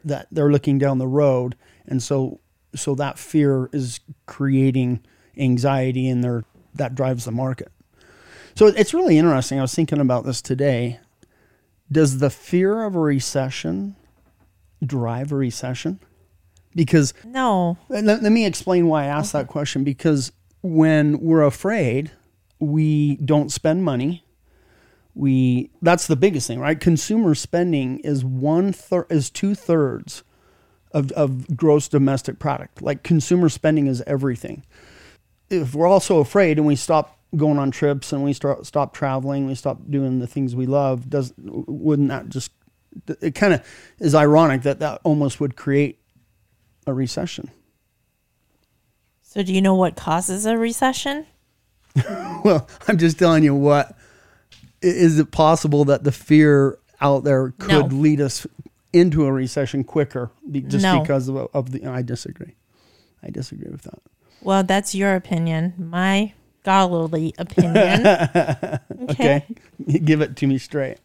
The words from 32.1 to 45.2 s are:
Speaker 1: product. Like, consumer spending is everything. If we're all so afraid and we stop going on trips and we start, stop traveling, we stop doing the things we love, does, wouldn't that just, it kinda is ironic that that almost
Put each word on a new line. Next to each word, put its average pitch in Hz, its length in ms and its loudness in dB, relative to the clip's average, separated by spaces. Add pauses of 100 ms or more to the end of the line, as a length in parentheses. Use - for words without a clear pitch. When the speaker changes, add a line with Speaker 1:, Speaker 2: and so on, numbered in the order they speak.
Speaker 1:
product. - 420 -8
Like, 143 220 -6
consumer 175 440 2
spending 156 380 0
is 131 200 -2
everything. 135 580 -6 (840)
If 143 240 -2
we're 160 120 0
all 190 140 4
so 175 180 2
afraid 156 400 2
and 151 80 2
we 147 100 2
stop - 420 -2 (180)
going 151 220 2
on 135 120 -2
trips 143 420 -4
and 139 120 -4
we 143 80 0
start, - 340 -4
stop - 260 -4
traveling, 139 540 -4
we 135 80 -6
stop 127 240 -6 (100)
doing 139 300 -2
the 123 80 -4
things 127 300 -4
we 127 100 -2
love, 131 440 -2
does, 135 280 -4
wouldn't 147 720 -2
that - 200 -10
just, - 220 -10 (720)
it 160 140 -4
kinda 185 260 2 (380)
is 151 160 2
ironic 147 480 6
that 139 160 -2
that 147 260 -6
almost 147 360 0